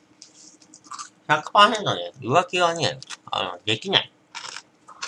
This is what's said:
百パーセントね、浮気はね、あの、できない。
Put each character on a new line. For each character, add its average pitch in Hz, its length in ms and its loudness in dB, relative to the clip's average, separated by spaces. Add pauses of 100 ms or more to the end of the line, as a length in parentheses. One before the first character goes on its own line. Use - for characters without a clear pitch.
(1300)
百 151 240 -2
パ 214 140 6
ー 240 80 2
セ 208 80 -4
ン - 20 -8
ト 123 100 0
ね、 87 260 -6
浮 151 280 2
気 180 120 -2
は 170 140 2
ね、 101 240 -2 (320)
あ - 140 -2
の、 90 200 -8
で 110 140 0
き 190 120 -8
な 170 100 4
い。 - 120 -12 (960)